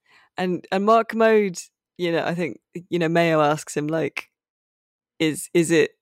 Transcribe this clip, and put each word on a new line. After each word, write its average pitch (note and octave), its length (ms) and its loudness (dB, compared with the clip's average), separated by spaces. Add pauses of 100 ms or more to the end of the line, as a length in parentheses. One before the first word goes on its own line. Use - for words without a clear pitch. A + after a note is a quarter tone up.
(380)
And, F3+ 340 -4
and G3 140 -2
Mark A3+ 240 4
Kermode, A3 500 2 (380)
you E3+ 120 -2
know, E3 140 -2
I E3+ 100 -2
think, E3+ 240 -6 (300)
you F3 100 -4
know, E3 100 0
Mayo E3 340 2
asks D3+ 340 -2
him, D3 100 -4
like, D#3 440 -6 (880)
"Is, D#3 340 -4
is E3 180 2
it D#3 320 2